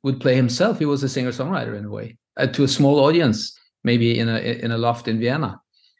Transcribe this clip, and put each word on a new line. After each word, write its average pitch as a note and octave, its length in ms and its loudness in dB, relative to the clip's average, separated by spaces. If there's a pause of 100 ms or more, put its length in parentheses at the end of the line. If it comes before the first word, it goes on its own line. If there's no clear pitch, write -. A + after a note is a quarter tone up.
would C3+ 180 -2
play B2+ 140 2
himself. C3 440 2
He D#3 80 0
was C#3 160 0
a C3+ 60 0
singer-songwriter B2+ 680 -4
in G#2 80 -10
a G#2 60 -10
way, G#2+ 260 -12 (200)
uh, C3+ 120 0
to C#3+ 160 2
a C3+ 40 2
small C#3+ 320 4
audience, C#3+ 560 2 (280)
maybe A#2 340 2
in A2+ 100 0
a, A2+ 100 -2
in A#2 340 -4
a A#2 60 -2
loft A#2 300 -2
in A2 120 -2
Vienna A#2+ 400 -2 (400)